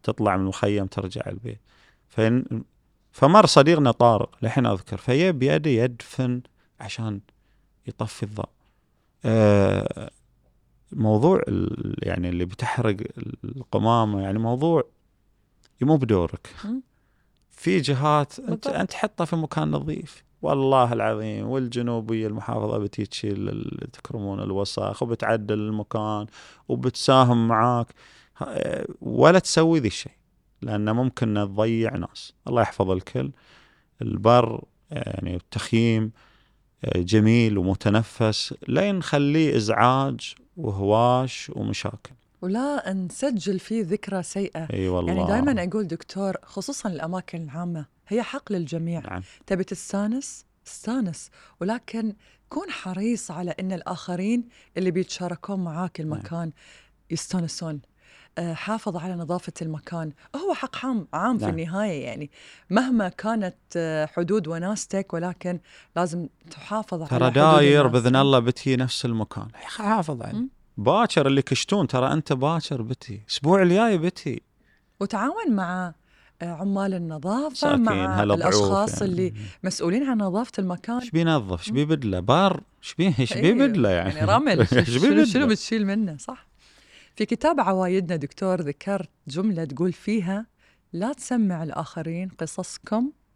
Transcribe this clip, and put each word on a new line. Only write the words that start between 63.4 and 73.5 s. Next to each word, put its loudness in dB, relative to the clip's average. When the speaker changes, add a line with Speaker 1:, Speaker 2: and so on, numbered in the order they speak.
Speaker 2:
آه، -2
حدود -2
وناستك، -4
ولكن -6
لازم -2
تحافظ -8
Speaker 1:
ترى 2
Speaker 2:
على -
حدود 4
Speaker 1:
داير 8
Speaker 2:
الناس. 4
Speaker 1:
بإذن 4
الله 6
بتي 0
نفس -2
المكان. -4
حافظ -2
عليه. -8
Speaker 2:
مم. -4
Speaker 1:
باكر 4
اللي 4
كشتون، 0
ترى 2
أنت 0
باكر -2
بتي. -10
الأسبوع 2